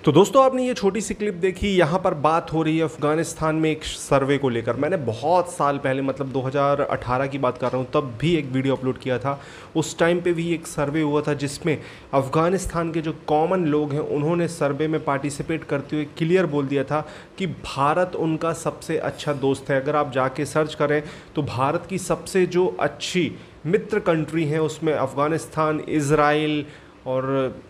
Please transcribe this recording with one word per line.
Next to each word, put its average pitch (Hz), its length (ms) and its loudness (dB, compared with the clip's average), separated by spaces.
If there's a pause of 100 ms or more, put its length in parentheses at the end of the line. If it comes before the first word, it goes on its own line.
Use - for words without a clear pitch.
तो 151 80 4
दोस्तों, 202 340 8
आपने 254 220 2
ये 254 60 -2
छोटी 196 280 0
सी 208 120 -6
क्लिप 208 200 -2
देखी। 185 440 0
यहाँ 170 220 4
पर 180 140 0
बात 156 400 0
हो 160 100 2
रही 160 140 2
है 160 60 2
अफगानिस्तान 156 720 0
में 160 160 2
एक 156 120 -4
सर्वे 139 540 2
को 131 120 0
लेकर। 117 240 0
मैंने 151 240 0
बहुत 151 520 0
साल 143 280 0
पहले, 135 240 -2
मतलब 135 260 -2
दो 131 140 -2
हज़ार 143 400 2
अठारह 127 460 0
की 139 100 -6
बात 127 200 0
कर 127 100 -2
रहा 127 100 0
हूँ, 127 160 -2
तब 139 280 0
भी 165 140 2
एक 147 100 0
वीडियो 131 300 0
अपलोड 127 220 -2
किया 123 220 -2
था। 139 220 -4 (340)
उस 156 240 -2
टाइम 170 220 4
पे 175 120 2
भी 170 200 0
एक 165 140 -4
सर्वे 147 340 -2
हुआ 147 200 2
था 147 120 0
जिसमें 143 440 -2 (360)
अफगानिस्तान 165 760 0
के 160 100 -2
जो 156 120 -4 (140)
कॉमन 165 320 4
लोग 151 320 2
हैं, 143 80 -2
उन्होंने 156 480 0
सर्वे 147 400 0
में 156 160 -2
पार्टिसिपेट 147 600 -2
करते 143 320 -4
हुए 151 100 -2
क्लियर 170 400 2
बोल 143 220 0
दिया 135 160 0
था 147 240 -2 (300)
कि 190 100 -2
भारत 156 680 0
उनका 160 380 0
सबसे - 440 -4
अच्छा - 360 -4
दोस्त 135 360 -2
है। 135 120 2
अगर 147 140 -2
आप 143 160 0
जाके 131 340 0
सर्च 156 300 0
करें 147 280 2 (320)
तो 156 60 0
भारत 135 480 0
की 190 80 -4
सबसे 180 480 0
जो 180 340 2
अच्छी 147 520 0 (340)
मित्र 208 340 0
कंट्री 160 460 0
हैं, 156 140 0
उसमें 156 340 0
अफगानिस्तान, 147 840 0
इसराइल 151 840 2 (420)
और 131 480 0 (140)